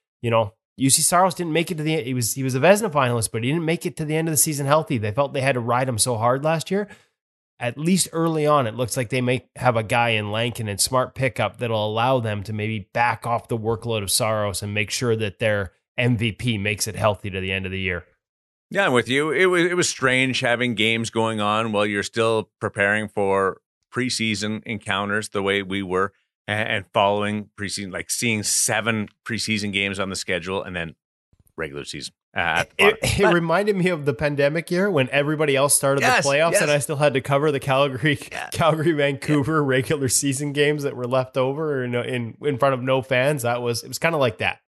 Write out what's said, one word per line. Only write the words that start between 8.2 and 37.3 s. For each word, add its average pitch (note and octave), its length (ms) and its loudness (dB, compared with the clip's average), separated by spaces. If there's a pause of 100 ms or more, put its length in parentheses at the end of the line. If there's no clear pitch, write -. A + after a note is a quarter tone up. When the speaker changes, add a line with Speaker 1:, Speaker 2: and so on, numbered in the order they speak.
Speaker 1:
on, D3 220 4
it A2 80 -6
looks A#2 200 -4
like B2+ 140 -2
they B2+ 120 0
may B2 340 0
have B2 200 2
a A2+ 80 0
guy A#2 260 2
in G#2+ 220 0
Lankinen A2+ 400 -4
and G2 100 -4
smart B2+ 340 0
pickup A#2+ 420 -2
that'll A2+ 300 -2
allow A#2+ 320 0
them G#2 240 -4
to A2 100 -8
maybe G#2+ 400 -4
back A#2 320 0
off A#2 220 -2
the A#2+ 100 -2
workload A2 460 -4
of F#2+ 80 -4
Saros G#2+ 500 -2
and G#2 120 -6
make G#2+ 180 -2
sure A#2 240 0
that A2 240 -4
their G#2 340 0 (240)
M B2 180 2
V A2 160 0
P A2 280 -2
makes G#2 280 -2
it G2+ 80 -8
healthy G2+ 360 -2
to F#2+ 80 -6
the F#2+ 120 -4
end F#2+ 140 -2
of F#2 60 -6
the F#2+ 80 -4
year. F#2 260 -4 (640)
Speaker 2:
Yeah, F#3+ 160 0
I'm C#3 60 2
with A#2 140 2
you. C#3+ 220 0
It D3+ 160 2
was, F3+ 200 4
it F3 100 -2
was F3 120 0
strange C3 520 0
having A#2+ 340 0
games A2+ 380 0
going A2+ 280 0
on G#2+ 340 0
while G#2 120 2
you're G2+ 160 0
still A2+ 480 0 (100)
preparing G#2 480 0
for G2 540 0 (320)
preseason A2 720 -2
encounters G2+ 640 -4
the G2+ 140 -2
way G2 180 0
we G2 220 -4
were F#2 280 -2 (360)
a-, G#2 40 -4
and G#2+ 400 -2
following G#2 640 0
preseason, G2 380 -8
like, E2+ 160 -8
seeing A2+ 320 -2
seven A2 680 0 (180)
preseason G#2+ 440 -2
games G2 280 -2
on G2 100 -4
the F#2+ 60 -6
schedule F2+ 480 -4
and F#2 120 -10
then E2 200 -8 (600)
regular C#2+ 300 -8
season, - 300 -12 (200)
uh, - 40 -2
at E2+ 320 0
the G3 160 2
Speaker 1:
It, G#3+ 140 2
Speaker 2:
bottom. - 180 -2
Speaker 1:
it - 20 2
Speaker 2:
But G3+ 140 6
Speaker 1:
reminded F3 400 2
me F#3 140 2
of D3+ 160 -2
the C#3+ 100 2
pandemic D3 560 0
year F#3 180 2
when C3+ 200 2
everybody C#3+ 460 2
else C#3 200 4
started C#3 260 2
Speaker 2:
Yes, D#3 220 4
Speaker 1:
the C#3 80 2
playoffs D#3+ 220 4
Speaker 2:
yes. G3+ 100 4
Speaker 1:
and D3 80 2
I D3 80 4
still D3 160 -4
had C#3+ 180 4
to C3 80 0
cover C#3+ 300 2